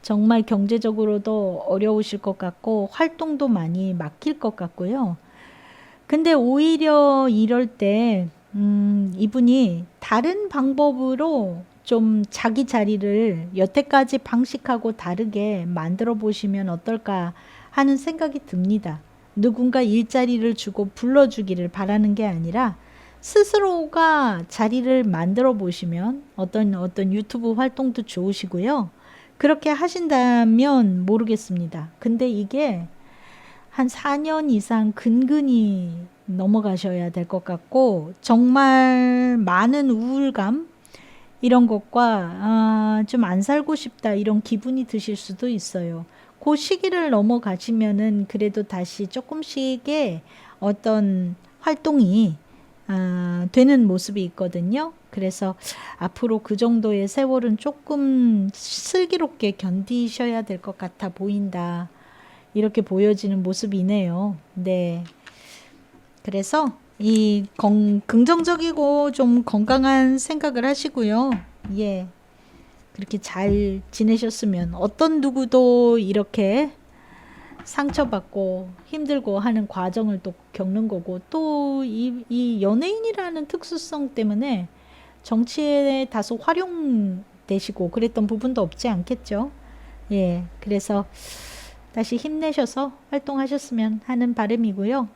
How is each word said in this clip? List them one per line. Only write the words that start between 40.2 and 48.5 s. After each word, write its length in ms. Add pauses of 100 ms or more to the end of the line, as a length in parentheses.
이런 260
것과, 600 (120)
아, 680
좀 160
안 180
살고 340
싶다 400
이런 260
기분이 440
드실 300
수도 320
있어요. 580 (360)
그 140
시기를 540
넘어가시면은 1200
그래도 340